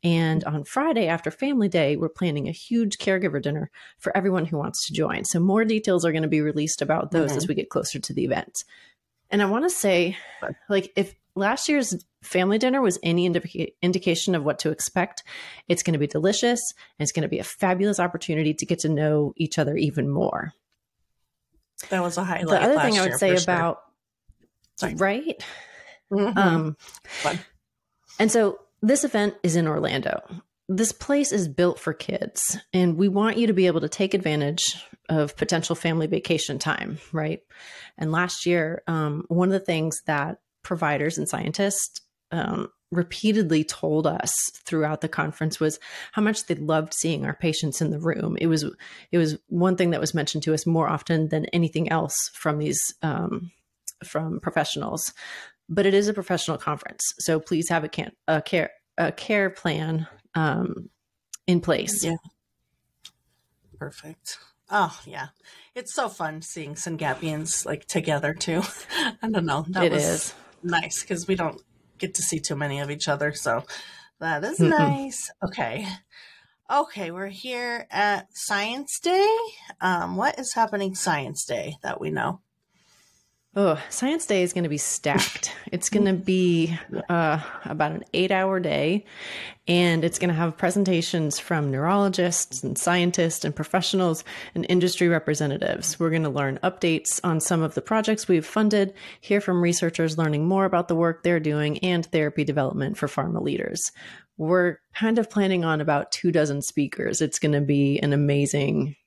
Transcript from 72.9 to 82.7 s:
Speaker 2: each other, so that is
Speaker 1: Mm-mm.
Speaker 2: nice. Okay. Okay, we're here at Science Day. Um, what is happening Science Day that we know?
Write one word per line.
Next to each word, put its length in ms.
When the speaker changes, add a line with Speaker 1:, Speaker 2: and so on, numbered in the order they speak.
Speaker 2:
each 160
other, 260
so 300
that 240
is 160
Speaker 1:
Mm-mm. 100
Speaker 2:
nice. 640
Okay. 440
Okay, 420
we're 160
here 640
at 440
Science 640
Day. 360
Um, 380
what 200
is 160
happening 420
Science 500
Day 360
that 200
we 80
know? 320